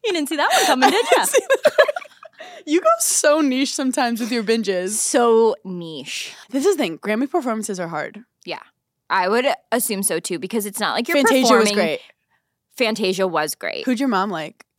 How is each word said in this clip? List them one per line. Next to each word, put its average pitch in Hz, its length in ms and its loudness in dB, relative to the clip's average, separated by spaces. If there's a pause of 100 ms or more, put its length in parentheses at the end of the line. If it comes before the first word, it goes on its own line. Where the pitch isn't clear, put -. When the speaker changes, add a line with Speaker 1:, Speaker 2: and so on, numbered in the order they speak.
Speaker 1:
you 415 80 -2
didn't 302 160 -2
see 320 80 -4
that 311 160 0
one 605 140 4
coming, 269 240 4
Speaker 2:
<laughs> - 0 -
Speaker 1:
did 415 140 0
ya? - 80 -4
Speaker 2:
I - 120 4
didn't - 60 -2
see 508 100 4 (240)
that. - 280 4 (720)
You 311 140 2
go 640 80 2 (100)
so 311 420 2
niche 262 340 0
sometimes 254 460 -2
with 233 120 -4
your 233 100 -2
binges. 196 480 0
Speaker 1:
So 226 640 4 (100)
niche. 165 720 -10 (160)
Speaker 2:
This 269 140 -2
is 381 120 2
the 285 60 -2
thing. 165 160 -4
Grammy 214 320 -2
performances 220 480 -4
are 170 100 -6
hard. 160 320 -8 (260)
Speaker 1:
Yeah. 170 140 -12 (500)
I 185 180 0
would 240 180 2 (240)
assume 226 320 -2
so, 170 160 -2
too, 175 200 -6
because 202 280 -4
it's 202 140 -10
not 160 140 -2
like 233 140 -2
you're 330 100 0
Speaker 2:
Fantasia 262 240 4
Speaker 1:
performing. 233 220 4
Speaker 2:
was 208 80 0
great. 170 280 -2 (760)
Speaker 1:
Fantasia 202 520 -2
was 156 260 -2
great. - 300 -10
Speaker 2:
Who'd 247 160 0
your 269 80 0
mom 202 220 0
like? 160 340 -10 (140)